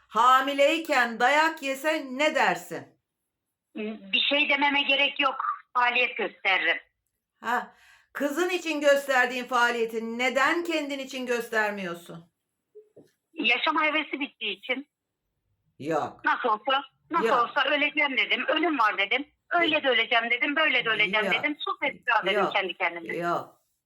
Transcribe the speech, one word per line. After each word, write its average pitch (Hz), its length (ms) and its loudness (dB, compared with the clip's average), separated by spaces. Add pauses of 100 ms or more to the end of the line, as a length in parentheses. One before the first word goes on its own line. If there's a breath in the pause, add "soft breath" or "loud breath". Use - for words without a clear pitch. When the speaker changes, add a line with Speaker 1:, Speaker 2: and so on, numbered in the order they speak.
Speaker 1:
hamileyken 262 1120 4
dayak 302 420 4
yese 277 480 -2
ne 285 240 0
dersin? 180 640 -2 (1120)
Speaker 2:
Bir 202 80 2
şey 294 280 0
dememe 285 340 0
gerek 277 380 0
yok. 269 240 0 (300)
Faaliyet 247 420 0
gösteririm. 185 600 0 (640)
Speaker 1:
Ha, 226 340 -4 (380 soft breath)
kızın 294 380 -2
için 320 300 -4
gösterdiğin 262 640 2
faaliyeti 233 760 0
neden 269 460 2
kendin 302 340 -4
için 262 280 -10
göstermiyorsun? 202 960 -4 (1080)
Speaker 2:
Yaşama 311 520 0
hevesi 294 360 -2
bittiği 214 380 -8
için. 269 300 -8 (920)
Speaker 1:
Yok. 139 460 -4
Speaker 2:
Nasıl 285 240 0
olsa, 285 360 0 (260)
nasıl 311 160 0
Speaker 1:
Yok. 247 120 2 (120)
Speaker 2:
olsa 285 180 0
öleceğim 294 480 0
dedim. 214 320 0
Ölüm 311 300 0
var 208 200 2
dedim. 220 280 -2 (240)
Öyle 339 240 2
Speaker 1:
Yok. 294 100 0
Speaker 2:
de 277 40 0
öleceğim 233 420 2
dedim. 285 260 -2
Böyle 277 280 2
de 226 60 -2
öleceğim 208 360 0
Speaker 1:
Yok. 180 80 0
Speaker 2:
dedim. 294 260 -2
Sus 381 220 -4
Esra 277 440 0
dedim 208 140 2
Speaker 1:
Yok. 165 120 0
Speaker 2:
kendi 190 240 -2
kendime. 170 400 -6
Speaker 1:
Yok. 170 460 -4 (240)